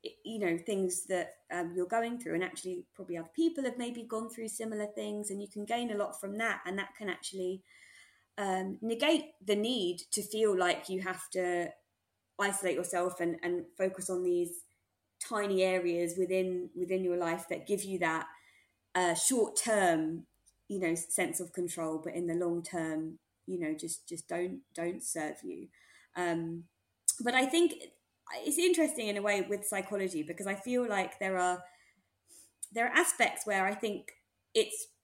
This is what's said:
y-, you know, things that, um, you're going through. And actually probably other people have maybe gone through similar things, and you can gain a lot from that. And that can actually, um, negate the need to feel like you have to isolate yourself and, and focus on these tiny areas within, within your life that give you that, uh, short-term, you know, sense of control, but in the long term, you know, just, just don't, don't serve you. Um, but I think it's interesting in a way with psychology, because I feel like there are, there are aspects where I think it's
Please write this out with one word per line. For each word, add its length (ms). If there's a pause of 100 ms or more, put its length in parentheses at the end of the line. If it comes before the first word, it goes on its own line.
y-, 60 (160)
you 140
know, 180
things 480
that, 300 (180)
um, 220
you're 100
going 320
through. 160
And 100
actually 400 (120)
probably 220
other 180
people 300
have 120
maybe 240
gone 260
through 200
similar 400
things, 420
and 100
you 100
can 160
gain 260
a 60
lot 220
from 200
that. 260
And 140
that 180
can 120
actually, 520 (800)
um, 420
negate 440 (200)
the 100
need 440 (140)
to 100
feel 340
like 320
you 120
have 320
to 360 (720)
isolate 340
yourself 460
and, 240
and 220 (120)
focus 320
on 140
these 260 (800)
tiny 320
areas 560
within, 580
within 280
your 120
life 320
that 200
give 160
you 160
that, 260 (680)
uh, 180
short-term, 1120 (440)
you 120
know, 160
sense 440
of 140
control, 500
but 120
in 100
the 80
long 300
term, 560 (260)
you 140
know, 160
just, 340
just 180
don't, 340 (120)
don't 300
serve 400
you. 240 (480)
Um, 480 (560)
but 160
I 100
think 300 (680)
it's 140
interesting 520
in 80
a 40
way 260
with 160
psychology, 600
because 240
I 80
feel 340
like 300
there 180
are, 260 (1080)
there 140
are 100
aspects 480
where 180
I 120
think 380 (420)
it's 320 (160)